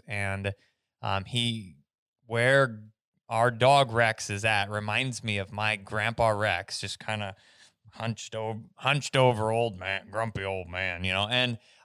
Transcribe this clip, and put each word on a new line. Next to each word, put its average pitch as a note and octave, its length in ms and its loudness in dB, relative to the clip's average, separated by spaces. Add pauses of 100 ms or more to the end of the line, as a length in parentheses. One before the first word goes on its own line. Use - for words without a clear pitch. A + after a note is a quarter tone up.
and, G2 460 -4 (500)
um, G2 220 -2
he, A2+ 500 -4 (500)
where A#2 560 2 (480)
our A#2 220 4
dog B2+ 400 6
Rex A2+ 400 2
is G2+ 120 -2
at G#2 280 2
reminds G#2+ 520 -2
me G#2+ 140 -2
of F#2+ 140 -6
my G#2+ 240 0
grandpa G#2+ 540 0
Rex, G2+ 520 0
just - 180 -8
kinda G#2 360 -6 (560)
hunched - 440 -8
o-, A2 280 -6 (140)
hunched C#3 380 0
over A#2 360 4
old A2+ 280 0
man, F#2+ 300 -6
grumpy G#2 340 -4
old F#2+ 240 -4
man, F2+ 360 -4
you F#2 100 0
know, G2 160 0
and, B2 300 0 (260)